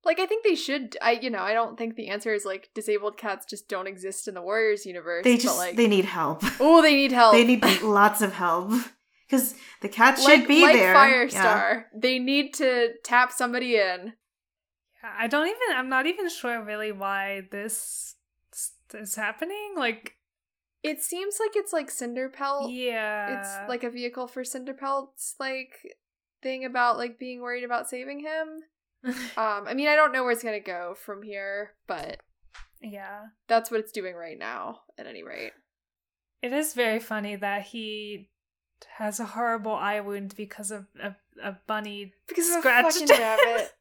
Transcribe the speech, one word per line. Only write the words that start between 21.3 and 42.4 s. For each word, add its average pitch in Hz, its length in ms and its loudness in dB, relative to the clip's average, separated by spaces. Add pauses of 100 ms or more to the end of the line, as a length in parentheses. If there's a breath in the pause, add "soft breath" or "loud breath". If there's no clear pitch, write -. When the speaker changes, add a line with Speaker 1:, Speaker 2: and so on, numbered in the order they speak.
Speaker 1:
like 440 160 -4
it's, 403 180 -4
like, 294 160 -4
Cinderpelt. 262 840 -6
Speaker 3:
Yeah. 214 680 -6
Speaker 1:
It's, 196 280 -10
like, 247 160 -6
a 240 60 -6
vehicle 247 380 -10
for 254 160 -10
Cinderpelt's, 269 960 -8
like, 262 320 -8 (720)
thing 262 200 -6
about, 247 360 0
like, 240 180 -8
being 254 240 -12
worried 247 220 -8
about 240 260 -6
saving 262 300 -12
him. 311 400 -8 (440)
Um, 226 640 -6
I 240 80 -6
mean, 285 120 -2
I 302 80 4
don't 302 160 6
know 254 120 -2
where 247 80 0
it's 233 120 -2
gonna 214 160 -6
go 180 360 -10
from 202 260 -14
here, 202 500 -10 (160)
but - 340 -10 (600)
Speaker 3:
Yeah. 202 440 -16 (220)
Speaker 1:
that's 226 220 0
what 226 100 -4
it's 214 120 -10
doing 185 240 -10
right 170 220 -16
now, 107 440 -12 (160)
at - 100 -18
any 92 160 -18
rate. - 280 -14 (880)
Speaker 3:
It 247 120 -6
is 311 200 -4
very 226 260 0
funny 208 360 -8
that 202 320 -6
he 214 640 -14 (680)
has 214 220 -6
a 233 60 -6
horrible 220 480 -4
eye 202 260 -4
wound 202 360 -10
because 208 360 -12
of 202 160 -14 (140)
a, 202 140 -10 (280)
a 190 140 -10 (100)
bunny 208 460 -8 (140)
Speaker 1:
Because 339 220 -2